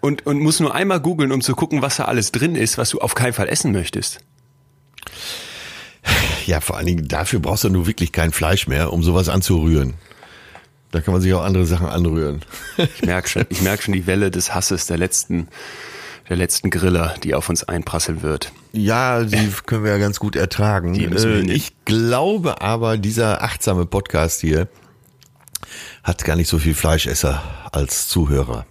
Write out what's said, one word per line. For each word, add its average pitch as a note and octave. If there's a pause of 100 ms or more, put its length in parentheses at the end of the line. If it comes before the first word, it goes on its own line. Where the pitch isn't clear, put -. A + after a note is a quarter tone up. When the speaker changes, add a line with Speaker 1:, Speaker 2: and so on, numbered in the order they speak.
Speaker 1:
Und, C#3+
und C#3+
muss D#3
nur D3+
einmal F#3
googeln, D3+
um C3+
zu C3+
gucken, D3+
was C3+
da C3
alles A2+
drin D3+
ist, A2
was A#2+
du -
auf -
keinen B2
Fall F#2+
essen -
möchtest. G2 (2250)
Speaker 2:
Ja, D#2+
vor -
allen E2+
Dingen, E2+
dafür D#2
brauchst E2
du A#2
nur F2+
wirklich -
kein E2
Fleisch F2
mehr, C#2+
um E2
sowas F2
anzurühren. D#2+ (960)
Da E2
kann F#2
man F#2
sich F#2
auch E2+
andere F#2
Sachen E2+
anrühren. D#2+ (340)
<laughs> -
Speaker 1:
Ich -
merk F2+
schon, G2
ich E2+
merk G2
schon G2+
die F2+
Welle F#2+
des F2
Hasses F2+
der E2+
letzten, E2+ (840)
der F2+
letzten F#2
Griller, E2+
die D2
auf D#2
uns E2+
einprasseln E2
wird. D2+ (220)
Speaker 2:
Ja, A#2
die G#2+ (160)
können A2
wir G#2+
ja G2+
ganz G2+
gut G#2
ertragen. F#2+
Speaker 1:
Die -
müssen G#2
wir A2
Speaker 2:
Äh, -
Speaker 1:
hinnehmen. F#2
Speaker 2:
ich - (120)
glaube B2+
aber, A2+
dieser G#2+
achtsame F#2
Podcast -
hier D#2+ (1400)
hat -
gar D#2
nicht E2
so E2+
viel D#2+
Fleischesser D2 (300)
als -
Zuhörer. C2+